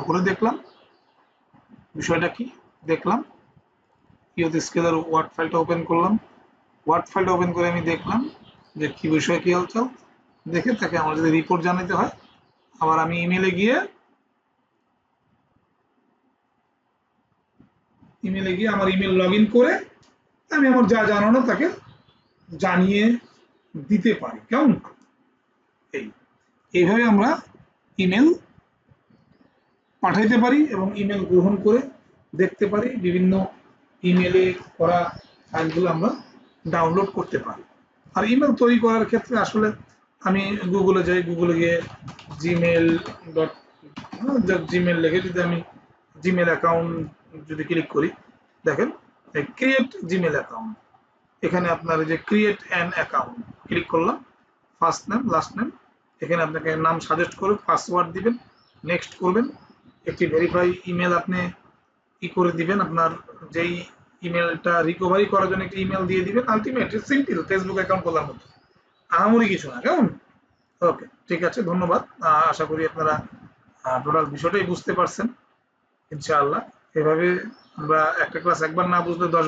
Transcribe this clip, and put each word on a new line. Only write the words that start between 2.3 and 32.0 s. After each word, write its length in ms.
কি, 100
দেখলাম 280
ইউথ 140
স্কেলের 280
ওয়ার্ড 260
ফাইলটা 280
ওপেন 160
করলাম, 240
ওয়ার্ড 260
ফাইলটা 260
ওপেন 180
করে 180
আমি 80
দেখলাম 280
যে 80
কি 80
বিষয় 280
কি 120
হালচাল, 300
দেখে 180
তাকে 220
আমার 160
যদি 100
রিপোর্ট 280
জানাতে 320
হয় 120
আবার 240
আমি 100
ইমেলে 340
গিয়ে, 160
ইমেলে 300
গিয়ে 180
আমার 200
ইমেল 260
log 180
in 60
করে 180
আমি 160
আমার 220
যা 60
জানানো 280
তাকে 180
জানিয়ে 400
দিতে 220
পারি। 180
কেমন? 220
এই, 80
এইভাবে 320
আমরা 180
ইমেল 240
পাঠাইতে 400
পারি 160
এবং 120
ইমেল 200
গ্রহণ 220
করে 140